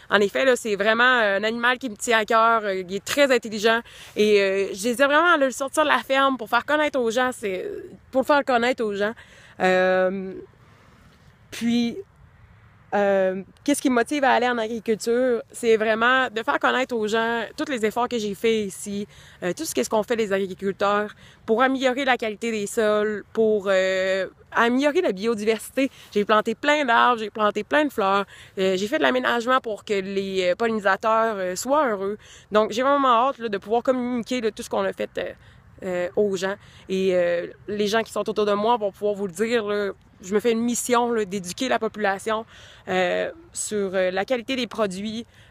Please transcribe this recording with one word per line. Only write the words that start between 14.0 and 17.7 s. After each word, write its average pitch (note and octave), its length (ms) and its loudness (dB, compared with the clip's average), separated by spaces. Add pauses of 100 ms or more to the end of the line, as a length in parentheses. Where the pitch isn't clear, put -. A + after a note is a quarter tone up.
à B3+ 80 6
aller A#3 160 4
en A#3+ 100 0
agriculture ? A#3 920 -2
C'est A3+ 260 2
vraiment A3+ 540 2
de G#3+ 120 -6
faire C#4+ 160 0
connaître B3+ 360 0
aux A3 140 -2
gens A3+ 340 0 (140)
tous D4+ 140 -4